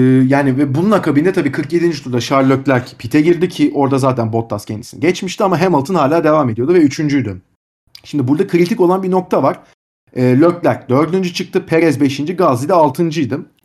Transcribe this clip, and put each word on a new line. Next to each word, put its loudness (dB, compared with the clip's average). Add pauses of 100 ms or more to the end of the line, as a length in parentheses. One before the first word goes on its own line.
(260)
yani 2
ve 0
bunun 0
akabinde 2
tabii -2
kırk -6
yedinci -2
turda -4
Charles 2
Leclerc -2
pite 0
girdi 2
ki -2
orada 0
zaten 0
Bottas -6
kendisini -12
geçmişti -2
ama 0
Hamilton 0
hala 2
devam 2
ediyordu 0
ve 4
üçüncüydü. -2 (600)
Şimdi -4
burada 0
kritik 0
olan 2
bir -4
nokta 0
var. 0 (540)
E, -2 (180)
Leclerc 0
dördüncü 0
çıktı, -4
Perez 0
beşinci, -2
Gasly 0
de 0
altıncıydı. 0 (180)